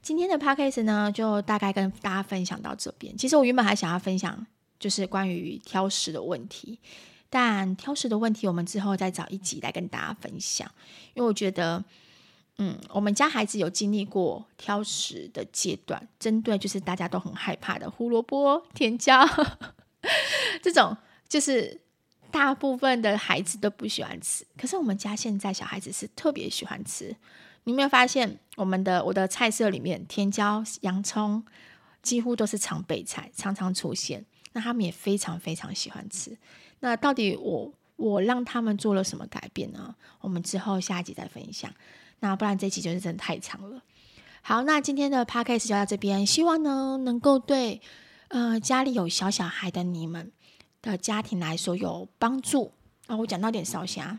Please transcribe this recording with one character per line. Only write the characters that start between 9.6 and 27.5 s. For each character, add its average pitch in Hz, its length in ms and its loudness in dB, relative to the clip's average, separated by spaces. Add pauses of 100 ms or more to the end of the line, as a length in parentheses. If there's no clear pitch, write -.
来 - 100 -4
跟 175 180 -6
大 - 120 -8
家 78 140 -6
分 - 260 -12
享， - 280 -4 (460)
因 247 80 -2
为 240 40 2
我 220 60 4
觉 202 180 0
得， 175 320 -2 (760)
嗯， 196 180 -2 (140)
我 196 100 0
们 208 140 2
家 277 140 4
孩 220 180 0
子 214 120 -6
有 175 120 2
经 202 220 -2
历 208 120 0
过 190 400 0 (140)
挑 208 240 -2
食 - 500 -6
的 - 140 -8
阶 - 280 -2 (120)
段， - 220 -8 (100)
针 220 240 2
对 214 160 2
就 196 100 -2
是 196 100 -4
大 185 160 -2
家 175 140 -4
都 185 100 -2
很 180 160 -6
害 - 220 -4
怕 - 220 -6
的 - 120 -8
胡 233 200 -4
萝 226 100 4
卜、 277 420 2 (120)
甜 233 240 2
椒， 262 260 8 (680)
<laughs> - 720 0
这 359 100 2
种 214 240 6 (320)
就 302 100 2
是 269 420 0 (520)
大 277 200 6
部 269 240 0
分 254 240 4
的 214 160 4
孩 - 240 2
子 196 180 -4
都 208 120 2
不 214 160 -10
喜 - 160 -4
欢 - 180 -8
吃， - 240 -4 (120)
可 - 100 -6
是 370 100 -2
我 359 60 2
们 208 160 2
家 208 160 -4
现 214 240 -2
在 196 140 -2
小 - 120 -6
孩 196 140 -6
子 - 140 -10
是 - 240 -8
特 302 160 2
别 - 180 -6
喜 - 140 -6
欢 - 200 -10
吃。 - 300 -10 (500)